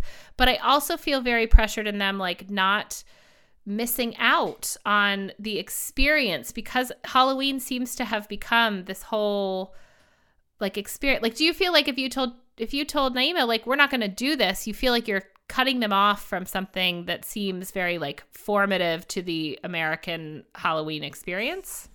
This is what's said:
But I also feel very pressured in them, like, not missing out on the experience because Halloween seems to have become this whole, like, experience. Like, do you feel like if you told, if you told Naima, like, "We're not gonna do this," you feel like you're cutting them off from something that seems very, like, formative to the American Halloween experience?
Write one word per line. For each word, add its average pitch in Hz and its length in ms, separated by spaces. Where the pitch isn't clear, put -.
But 254 120
I 247 80
also 285 400
feel 277 240
very 233 260
pressured 214 400
in 202 100
them, 196 200
like, 185 320
not 196 540
missing 220 520
out 247 580
on 202 540
the 208 180
experience 247 920
because 254 400
Halloween 269 540
seems 247 360
to 254 100
have 214 220
become 208 580
this 190 180
whole, 202 680
like, 196 180
experience. - 460
Like, 240 120
do 311 100
you 330 80
feel 359 180
like 302 160
if 262 100
you 262 120
told, 254 240
if 226 160
you 285 120
told 269 300
Naima, 277 320
like, 226 180
"We're 254 120
not 285 120
gonna 233 180
do 247 280
this," 196 320
you 208 60
feel 254 180
like 233 160
you're 196 160
cutting 262 340
them 208 120
off 202 300
from 185 220
something 185 600
that 170 200
seems 190 460
very, 175 260
like, 143 340
formative 185 760
to 190 120
the 160 420
American 160 800
Halloween 156 480
experience? 214 920